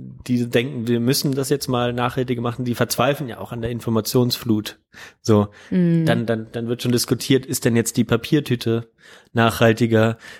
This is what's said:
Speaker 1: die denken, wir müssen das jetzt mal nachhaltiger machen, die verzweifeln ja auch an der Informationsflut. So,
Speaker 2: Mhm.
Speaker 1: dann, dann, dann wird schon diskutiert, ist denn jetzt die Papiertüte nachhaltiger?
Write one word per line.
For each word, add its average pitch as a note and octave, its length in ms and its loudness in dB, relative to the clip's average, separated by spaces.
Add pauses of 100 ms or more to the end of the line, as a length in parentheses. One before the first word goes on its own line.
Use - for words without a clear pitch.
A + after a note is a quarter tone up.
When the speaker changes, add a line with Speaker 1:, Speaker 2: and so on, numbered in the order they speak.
(260)
Speaker 1:
die A#2+ 240 0
denken, B2 380 -2
wir A#2+ 140 2
müssen C3 340 0
das C3+ 140 -4
jetzt C#3 180 -2
mal A#2+ 240 0
nachhaltiger B2 500 -4
machen, A#2+ 220 -4
die A#2+ 120 -2
verzweifeln B2+ 540 0
ja G#2+ 100 -14
auch F#2+ 120 -12
an A#2+ 100 -8
der A#2 100 -4
Informationsflut. A2+ 1080 -2 (420)
So, G#2 280 4 (220)
Speaker 2:
Mhm. E3+ 340 4
Speaker 1:
dann, A#2 200 2
dann, A2 280 -2
dann A#2 160 -6
wird B2 120 -4
schon B2 120 0
diskutiert, B2+ 520 0
ist - 200 -4
denn A#2 100 2
jetzt A#2 220 0
die A#2 80 2
Papiertüte A#2 840 -2 (440)
nachhaltiger? A2+ 840 4 (220)